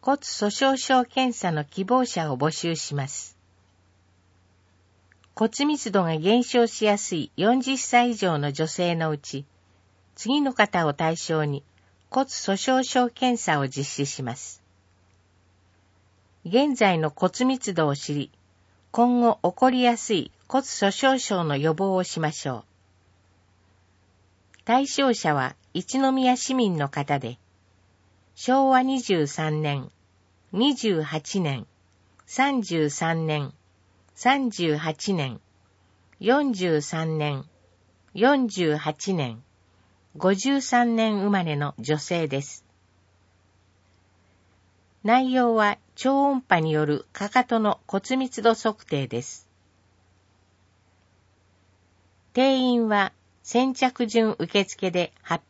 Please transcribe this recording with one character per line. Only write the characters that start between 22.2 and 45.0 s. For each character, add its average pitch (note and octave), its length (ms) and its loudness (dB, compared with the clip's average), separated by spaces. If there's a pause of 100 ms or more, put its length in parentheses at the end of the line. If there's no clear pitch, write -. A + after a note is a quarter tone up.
ま D#3 100 0
し - 180 -8
ょ A#2+ 100 -6
う。 - 40 -20 (2000)
対 C4 220 2
象 C4+ 280 2
者 D#3+ 200 0
は C#3 220 -2 (180)
一 F#3 260 -4
宮 C4 360 4
市 C4 180 -4
民 G#3+ 240 2
の C#3+ 120 -2
方 C#3+ 300 -2
で、 A#2+ 180 -10 (1000)
昭 C4+ 340 2
和 C4 120 6
二 C4 200 0
十 E3 260 0
三 D#3 340 -2
年、 C#3+ 300 -4 (600)
二 B3 240 2
十 F#3+ 260 0
八 D3+ 400 -4
年、 C#3 260 -4 (580)
三 C4+ 360 0
十 E3 280 0
三 E3 380 -2
年、 D3 260 -4 (600)
三 C4 360 0
十 E3 280 0
八 D#3+ 360 -4
年、 C3+ 260 -4 (800)
四 C4+ 340 2
十 F3 280 0
三 D#3+ 360 -4
年、 C#3+ 280 -4 (680)
四 B3+ 340 2
十 F3 280 0
八 D#3 380 -4
年、 B2+ 300 -4 (760)
五 F#3 160 2
十 C4+ 280 0
三 A#3+ 340 2
年 A3 240 0
生 G3+ 100 0
ま G3 140 2
れ D#3 120 -2
の C#3+ 220 -4
女 C#3+ 200 -2
性 D#3+ 300 -2
で C#3 140 -4
す。 - 240 -16 (2500)